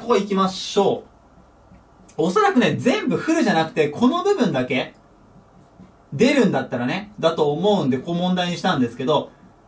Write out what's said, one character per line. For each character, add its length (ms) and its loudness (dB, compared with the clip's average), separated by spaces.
こ 60 -10
こ 100 2
行 80 0
き 80 -4
ま 160 0
し 300 -10
ょ 240 0
う。 60 0
お 80 2
そ 80 2
ら 120 4
く 80 2
ね、 200 2
全 300 0
部 80 0
フ 160 -2
ル 100 2
じ 80 2
ゃ 20 0
な 120 2
く 80 -10
て、 160 0
こ 180 0
の 160 2
部 120 2
分 160 0
だ 140 -2
け 300 -6
出 200 4
る 140 4
ん 40 0
だ 100 -2
っ 80 -10
た 100 -6
ら 80 -4
ね、 320 -6
だ 160 0
と 160 0
思 320 0
う 20 -2
ん 60 0
で、 80 -2
こ 140 -8
う 20 -4
問 180 -2
題 160 -2
に 80 -6
し 60 -8
た 120 0
ん 40 0
で 100 0
す 80 -12
け 80 -8
ど、 240 0